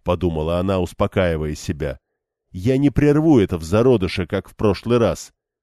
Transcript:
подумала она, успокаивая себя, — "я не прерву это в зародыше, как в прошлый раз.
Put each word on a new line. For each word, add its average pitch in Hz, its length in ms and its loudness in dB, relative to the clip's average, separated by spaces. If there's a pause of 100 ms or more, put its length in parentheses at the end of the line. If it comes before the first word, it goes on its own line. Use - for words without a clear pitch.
подумала 82 560 -2
она, 92 220 -2
успокаивая 85 720 -2
себя, — 73 460 -8 (500)
"я 110 280 -2
не 143 120 2
прерву 147 480 4
это 92 200 2
в 80 40 -14
зародыше, 95 640 0
как 98 220 -6
в - 80 -20
прошлый 110 420 0
раз. 101 340 -2 (300)